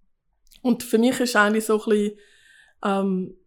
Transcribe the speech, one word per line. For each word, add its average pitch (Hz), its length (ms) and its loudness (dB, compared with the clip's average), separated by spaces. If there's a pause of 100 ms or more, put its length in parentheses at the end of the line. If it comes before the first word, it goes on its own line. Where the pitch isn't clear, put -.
(640)
Und 240 200 0
für - 140 -2
mich 247 240 2
ist 240 160 -2
eigentlich 214 300 2
so 220 160 0
ein 233 80 -2
bisschen, 208 280 0 (640)
ähm, 196 500 -2 (120)